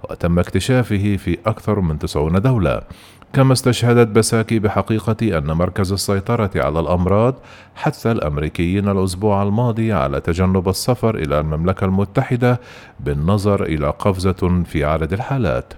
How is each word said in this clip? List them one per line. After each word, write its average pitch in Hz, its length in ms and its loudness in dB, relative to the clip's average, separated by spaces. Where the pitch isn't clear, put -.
وتم 85 280 0
اكتشافه 104 760 0
في 90 300 -2
أكثر 107 340 0
من 78 180 0
تسعون 80 420 0
دولة. 98 400 0
كما 135 200 4
استشهدت 120 560 4
بساكي 110 500 2
بحقيقة 107 800 0
أن 78 140 -2
مركز 92 400 0
السيطرة 101 640 -2
على 73 240 0
الأمراض 90 540 2
حث - 320 -4
الأمريكيين 87 800 -2
الأسبوع 98 540 0
الماضي 110 500 0
على 69 280 0
تجنب 92 480 0
السفر 113 460 0
إلى 76 260 0
المملكة 78 440 -2
المتحدة 120 760 0
بالنظر 95 600 0
إلى 73 240 -2
قفزة 92 680 0
في 76 200 -2
عدد 78 280 -2
الحالات. 98 640 -4